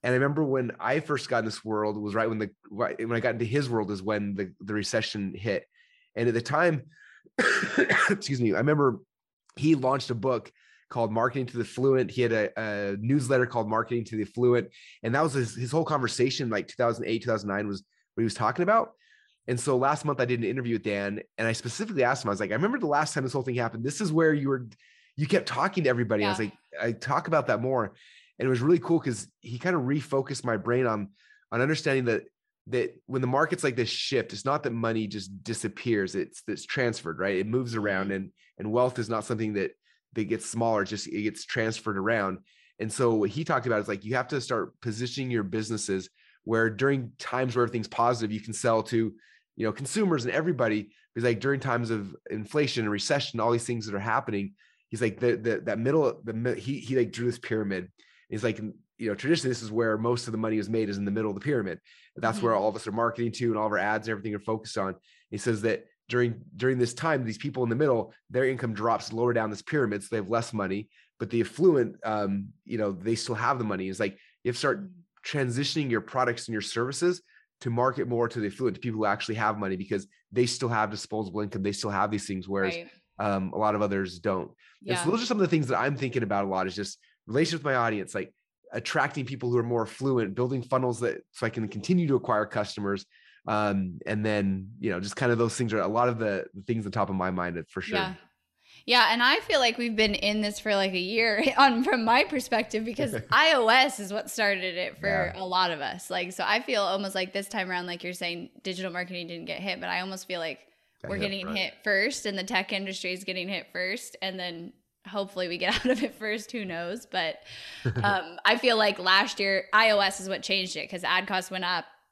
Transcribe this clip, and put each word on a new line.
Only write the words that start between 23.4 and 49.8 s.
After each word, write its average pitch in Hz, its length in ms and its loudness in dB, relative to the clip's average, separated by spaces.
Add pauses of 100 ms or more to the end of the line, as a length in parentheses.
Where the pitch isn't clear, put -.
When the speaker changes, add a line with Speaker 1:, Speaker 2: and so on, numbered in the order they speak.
Speaker 1:
thing 120 140 -4
happened. 117 280 -2
This 143 160 -4
is 202 100 -2
where 156 240 6
you 139 140 0
were, 131 200 -2 (500)
you 143 100 0
kept 190 200 2
talking 165 360 0
to 135 60 6
everybody." 113 340 2
I 101 60 2
was 98 100 -2
Speaker 2:
Yeah. 107 60 0
Speaker 1:
like, 98 80 -8 (280)
"I 117 120 0
talk 139 340 -2
about 151 200 2
that 110 140 2
more." 123 320 0 (460)
And 120 60 0
it 135 40 2
was 123 120 2
really 156 180 6
cool 165 220 2
'cause 113 260 -4 (140)
he 120 180 -8
kind 180 160 0
of 151 60 2
refocused 135 640 -2
my 117 100 2
brain 120 300 2
on, 104 240 -2 (420)
on 117 80 0
understanding 135 460 2
that, 117 180 2 (440)
that 117 280 -2 (100)
when 131 160 -2
the 127 60 0
markets 151 380 2
like 131 100 0
this 117 140 0
shift, - 420 -2
it's 95 140 -10
not 147 180 0
that 123 80 -2
money 113 360 0
just 98 360 -10
disappears, 107 720 -2
it's, - 320 -4
it's - 180 -6
transferred, 113 540 -2
right? 95 160 0
It 98 100 2
moves 117 300 -2
around 101 300 0
Speaker 2:
Mm-hmm. 98 80 -2
Speaker 1:
and, 95 180 -6 (280)
and 107 120 -4
wealth 123 260 2
is 110 120 -4
not 110 160 -2
something 110 280 -2
that, 98 180 -2 (420)
that 110 120 -2
gets 110 240 -4
smaller, 113 360 2
just 101 220 -6
it 104 140 -4
gets 107 240 -4
transferred 110 520 -2
around. 98 420 0 (400)
And 110 120 -4
so 120 220 4
what 104 160 2
he 139 140 -4
talked 127 240 0
about 110 140 2
is, 101 80 -6
like, 101 160 -4
you 113 100 -2
have 123 140 -2
to 135 100 -2
start 120 400 -4
positioning 123 500 -4
your 117 140 2
businesses 104 640 -4 (360)
where 113 240 4
during 131 500 0
times 127 360 0
where 123 80 6
everything's 113 240 0
positive, 117 440 2
you 107 80 -2
can 110 140 -10
sell 113 300 2
to, 113 300 0 (420)
you 110 100 -4
know, 107 60 0
consumers 147 540 0